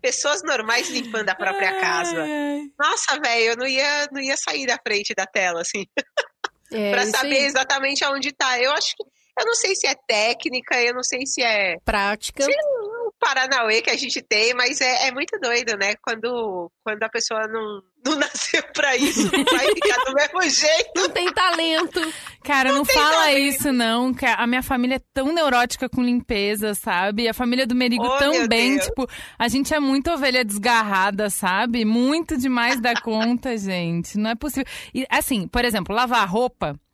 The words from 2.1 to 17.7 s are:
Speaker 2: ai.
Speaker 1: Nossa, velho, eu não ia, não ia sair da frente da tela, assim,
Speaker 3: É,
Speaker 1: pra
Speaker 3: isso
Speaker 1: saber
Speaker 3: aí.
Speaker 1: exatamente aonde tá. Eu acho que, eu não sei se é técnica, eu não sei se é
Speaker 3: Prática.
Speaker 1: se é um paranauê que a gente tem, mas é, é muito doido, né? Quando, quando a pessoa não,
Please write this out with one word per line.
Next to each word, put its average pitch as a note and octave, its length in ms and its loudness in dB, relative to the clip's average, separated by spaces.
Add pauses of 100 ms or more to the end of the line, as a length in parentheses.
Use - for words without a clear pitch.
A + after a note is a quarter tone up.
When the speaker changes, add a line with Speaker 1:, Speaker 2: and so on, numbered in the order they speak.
Speaker 2:
ai. D4 380 -4 (160)
Speaker 1:
Nossa, D4+ 460 0
velho, A#3 280 2
eu A#3 60 -2
não B3+ 100 -2
ia, C#4+ 440 0
não C4+ 100 -6
ia C4+ 140 -2
sair D4 300 -4
da B3+ 200 0
frente G#3 300 -2
da F#3+ 100 -2
tela, F3+ 360 -2
assim, F#3+ 240 -6 (880)
Speaker 3:
É, G#3 200 -2
Speaker 1:
pra A#3+ 120 2
Speaker 3:
isso G#3+ 80 0
Speaker 1:
saber C4+ 260 0
Speaker 3:
aí. C#4+ 80 4
Speaker 1:
exatamente C#4 580 0
aonde C#4 280 -2
tá. B3+ 280 -2
Eu B3+ 120 2
acho - 240 -2
que, - 80 -10 (360)
eu A#3 60 0
não A#3 100 0
sei F#4+ 200 0
se - 120 -2
é - 80 0 (120)
técnica, A#3+ 760 0
eu A#3+ 120 2
não B3+ 100 -6
sei C4+ 220 -4
se C4+ 160 -4
é G3+ 440 2
Speaker 3:
Prática. G#3+ 580 -2
Speaker 1:
se C#4+ 80 2
é C#5 60 4
um A#4 520 -2 (100)
paranauê B3+ 600 2
que D#4 80 0
a C4 80 0
gente C4 240 -4
tem, A3+ 320 2
mas B3 260 0
é, B3+ 280 2
é B3+ 40 0
muito D#4 300 -6
doido, A#3 360 0
né? G3+ 240 0
Quando, A3+ 680 -4 (120)
quando G#3+ 200 -4
a A3 60 -4
pessoa A3 380 -4
não, G#3+ 340 -8 (240)